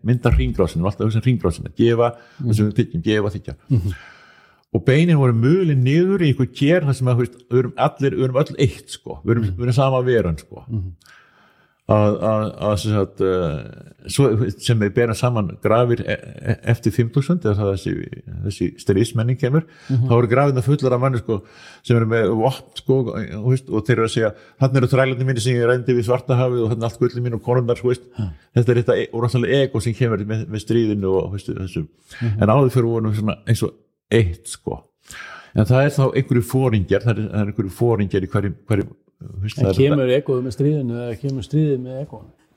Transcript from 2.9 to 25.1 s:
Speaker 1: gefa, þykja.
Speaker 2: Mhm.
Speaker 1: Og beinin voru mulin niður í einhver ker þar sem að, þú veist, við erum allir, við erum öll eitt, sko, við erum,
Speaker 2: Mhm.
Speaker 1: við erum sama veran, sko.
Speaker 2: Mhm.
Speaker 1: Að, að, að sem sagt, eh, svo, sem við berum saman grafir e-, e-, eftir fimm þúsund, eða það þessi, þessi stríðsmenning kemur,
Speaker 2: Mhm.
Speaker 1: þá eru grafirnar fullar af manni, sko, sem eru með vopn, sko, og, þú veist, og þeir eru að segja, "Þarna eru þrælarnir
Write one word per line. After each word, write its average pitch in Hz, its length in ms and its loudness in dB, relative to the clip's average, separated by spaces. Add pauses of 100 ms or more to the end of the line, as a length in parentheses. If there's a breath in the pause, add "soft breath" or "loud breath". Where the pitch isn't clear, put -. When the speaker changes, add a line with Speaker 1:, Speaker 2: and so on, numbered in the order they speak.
Speaker 1:
gefa, 107 280 0
þykja. - 240 -10 (160)
Speaker 2:
Mhm. 95 240 0 (800 loud breath)
Speaker 1:
Og 85 100 -2
beinin 156 340 4
voru 127 140 4
mulin 143 520 2
niður 180 360 2
í 147 140 4
einhver 123 200 -2
ker 151 280 2
þar 139 120 0
sem 127 120 -2
að, 123 100 2
þú - 40 2
veist, - 300 -6
við 120 80 2
erum 123 180 0
allir, 139 340 0
við 131 140 0
erum 127 120 -2
öll 143 220 -2
eitt, - 320 -2
sko, - 340 -14
við 95 80 0
erum, 117 120 0
Speaker 2:
Mhm. 92 120 -4
Speaker 1:
við 120 60 -8
erum 123 120 0
sama 131 280 2
veran, 107 360 0
sko. - 320 -20
Speaker 2:
Mhm. 92 220 -6 (960 soft breath)
Speaker 1:
Að, 104 340 4
að, 107 220 0 (180)
að 104 160 0
sem 107 140 -2
sagt, 98 280 0
eh, 82 880 -4
svo, 113 540 0
sem 117 160 2
við 104 160 0
berum 117 220 2
saman 110 440 -2
grafir 117 400 2
e-, - 140 -4
e-, - 500 -6
eftir - 280 0
fimm 117 180 0
þúsund, 165 320 0
eða 101 160 0
það 98 160 0
þessi, 92 480 -8 (220)
þessi 92 240 -4 (120)
stríðsmenning 117 580 0
kemur, 143 260 0 (260 loud breath)
Speaker 2:
Mhm. 131 180 2
Speaker 1:
þá 117 100 2
eru 123 100 4
grafirnar 131 340 2
fullar 131 320 0
af 123 60 0
manni, 131 180 0
sko, 107 240 -4 (400 loud breath)
sem 120 140 2
eru 113 100 2
með 110 320 2
vopn, - 380 -2
sko, 131 240 0
og, 113 180 -6
þú 107 320 -4
veist, 131 180 -2
og 104 160 -2
þeir 117 140 2
eru 113 60 2
að 107 100 -4
segja, 110 180 0 (280 loud breath)
"Þarna 135 160 2
eru 123 100 2
þrælarnir 131 400 0